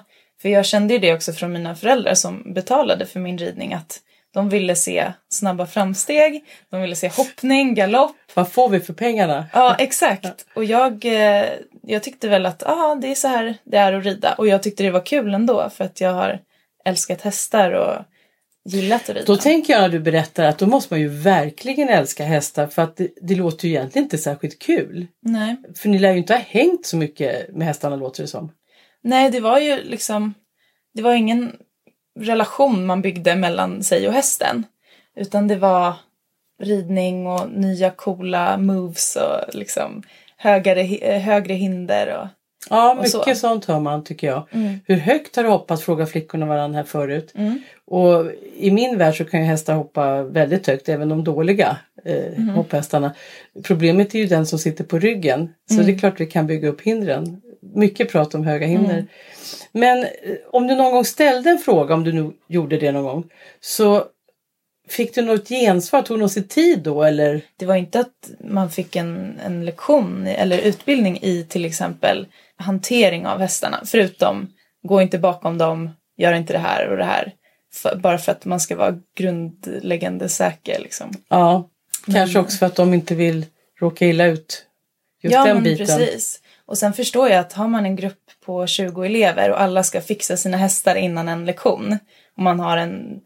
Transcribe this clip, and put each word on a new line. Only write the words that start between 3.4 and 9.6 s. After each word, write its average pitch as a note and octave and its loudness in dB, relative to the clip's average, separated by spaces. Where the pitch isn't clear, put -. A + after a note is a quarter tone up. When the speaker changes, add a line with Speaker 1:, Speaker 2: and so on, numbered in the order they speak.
Speaker 1:
att - -12
de G3+ 0
ville F#3+ 0
se F3+ -2
snabba F3+ -4
framsteg, D4 0
de F#3+ -6
ville F3 -6
se F3+ -4
hoppning, C4 0
galopp. A3 2
Speaker 2:
Vad F#3 0
får B3 4
vi F#3+ 2
för F3+ -14
pengarna? F3 0
Speaker 1:
Ja, B3 6